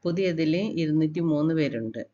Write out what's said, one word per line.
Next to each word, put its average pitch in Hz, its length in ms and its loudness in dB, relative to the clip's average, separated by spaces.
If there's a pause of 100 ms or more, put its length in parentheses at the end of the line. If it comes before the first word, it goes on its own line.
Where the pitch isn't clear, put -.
പുതിയതിൽ 170 540 0
ഇരുന്നൂറ്റി 160 600 0
മൂന്ന് 160 340 2
പേരുണ്ട്. 117 600 -2